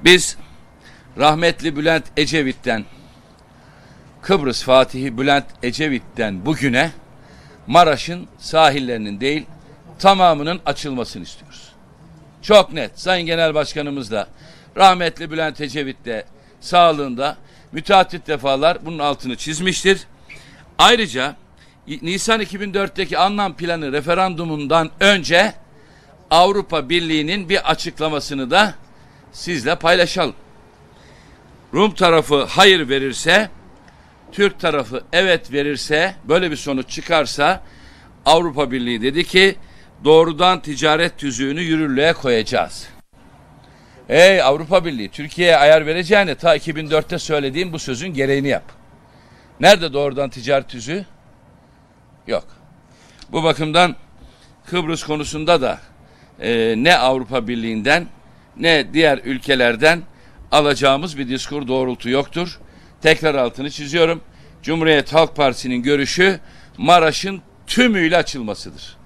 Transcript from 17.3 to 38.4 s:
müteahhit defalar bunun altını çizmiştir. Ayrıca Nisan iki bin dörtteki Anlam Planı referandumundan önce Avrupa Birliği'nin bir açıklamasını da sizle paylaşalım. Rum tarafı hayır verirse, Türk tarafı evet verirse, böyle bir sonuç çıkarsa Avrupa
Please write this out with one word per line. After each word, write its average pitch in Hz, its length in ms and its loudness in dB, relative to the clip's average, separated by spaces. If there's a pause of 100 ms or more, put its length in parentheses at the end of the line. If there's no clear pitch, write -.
müteahhit 180 560 0
defalar 143 580 0
bunun 160 140 -10
altını 139 360 -4
çizmiştir. 180 640 -2 (800)
Ayrıca 156 580 2 (680)
Nisan 190 380 -2
iki 196 220 -8
bin 202 120 -8
dörtteki 185 440 -4
Anlam 196 380 0
Planı 165 360 -6
referandumundan 160 1080 -2
önce 190 540 2 (800)
Avrupa 170 580 2
Birliği'nin 165 600 -2
bir 180 220 0
açıklamasını 147 800 -6
da 190 240 2 (560)
sizle 151 440 -4
paylaşalım. 170 600 0 (1400)
Rum 190 200 2
tarafı 156 500 2
hayır 180 460 4
verirse, 139 600 0 (840)
Türk 196 280 -2
tarafı 131 440 -4 (100)
evet 175 380 0
verirse, 147 720 -2
böyle 165 280 0
bir 147 40 -6
sonuç 131 340 -8
çıkarsa 160 760 -2 (600)
Avrupa 151 460 2